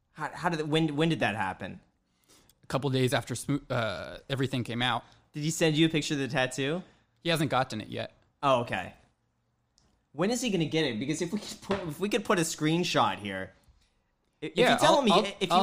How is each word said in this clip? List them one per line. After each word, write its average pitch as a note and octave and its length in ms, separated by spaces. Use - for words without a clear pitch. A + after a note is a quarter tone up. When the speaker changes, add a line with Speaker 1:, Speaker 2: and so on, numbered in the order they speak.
Speaker 1:
How, D3+ 220
how D3 160
did E3 100
it, D#3 80
when, D#3 280
when D#3+ 120
did D#3+ 120
that A2 160
happen? G2+ 420
Speaker 2:
A - 20
couple C#3 240
days B2+ 240
after A#2+ 200
Smo-, C#3 360
uh, G#2 480
everything C3 360
came A#2+ 180
out. B2 220
Speaker 1:
Did D3+ 120
he D#3 60
send D#3+ 260
you D#3+ 100
a - 20
picture D#3+ 260
of C#3 60
the C3+ 80
tattoo? C3+ 540
Speaker 2:
He E3 80
hasn't D#3 200
gotten B2 300
it - 80
yet. A2+ 240
Speaker 1:
Oh, C3+ 200
okay. G2 300
When E3+ 180
is A#3+ 100
he B3 100
gonna F3+ 140
get D#3 200
it? A#2 140
Because D3 240
if E3+ 100
we G#3 80
could - 220
put, F#3+ 260
if D3 120
we G3 80
could G#3 160
put G#3 140
a E3 40
screenshot D#3 760
here, F#2+ 320
i-, D#3 40
if - 100
Speaker 2:
Yeah, G#3+ 180
Speaker 1:
you - 40
tell D4 180
Speaker 2:
I'll, C#4+ 60
Speaker 1:
him, A3 100
Speaker 2:
I'll, G3 120
Speaker 1:
if G3+ 180
you F#3 80
Speaker 2:
I'll F3 120